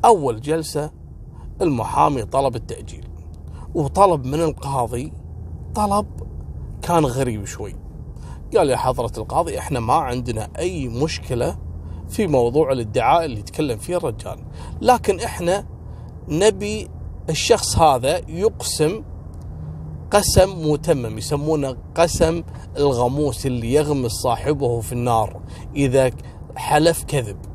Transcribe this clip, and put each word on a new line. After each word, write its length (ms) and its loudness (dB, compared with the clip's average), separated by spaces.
أول 360 6
جلسة 500 -2
المحامي 600 2
طلب 340 0
التأجيل، 480 -10
وطلب 500 4
من 180 0
القاضي 720 -2
طلب 320 2
كان 220 4
غريب 400 0
شوي، 320 -10
قال: 140 6
"يا 60 4
حضرة 420 0
القاضي، 400 -2
إحنا 220 -2
ما 140 2
عندنا 540 -2
أي 300 -2
مشكلة 720 -2
في 180 0
موضوع 460 4
الادعاء 520 4
اللي 160 -6
يتكلم 380 -2
فيه 180 -4
الرجال، 420 -4
لكن 400 4
إحنا 460 -2
نبي 600 2
الشخص 480 4
هذا 520 4
يقسم 720 0
قسم 600 6
متمم، 480 0
يسمونه 580 0
قسم 480 4
الغموس 720 2
اللي 260 0
يغمس 400 2
صاحبه 680 0
في 120 -6
النار 480 2
إذا 340 4
حلف 480 4
كذب". 320 -4